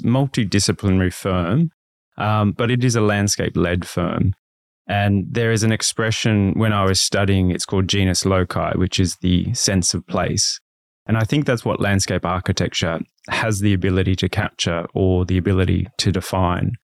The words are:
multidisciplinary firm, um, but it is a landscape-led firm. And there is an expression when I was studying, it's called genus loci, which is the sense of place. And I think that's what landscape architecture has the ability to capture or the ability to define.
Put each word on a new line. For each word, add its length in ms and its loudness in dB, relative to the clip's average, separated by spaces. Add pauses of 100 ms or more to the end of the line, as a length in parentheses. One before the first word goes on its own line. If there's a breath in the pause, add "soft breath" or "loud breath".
multidisciplinary 1080 0
firm, 600 -2 (480)
um, 320 2
but 180 -2
it 140 0
is 120 2
a 60 2
landscape-led 840 0
firm. 480 -2 (520)
And 400 0
there 240 0
is 120 0
an 80 2
expression 840 0
when 200 0
I 120 0
was 160 2
studying, 480 2
it's 160 -2
called 220 0
genus 360 0
loci, 520 0
which 240 -2
is 240 0
the 320 2
sense 400 0
of 100 -6
place. 540 -2 (480)
And 100 2
I 60 2
think 240 0
that's 180 0
what 160 -2
landscape 420 0
architecture 760 -2 (300)
has 320 -2
the 120 2
ability 440 2
to 120 0
capture 640 -4
or 320 2
the 140 2
ability 480 0 (100)
to 140 0
define. 600 0 (200)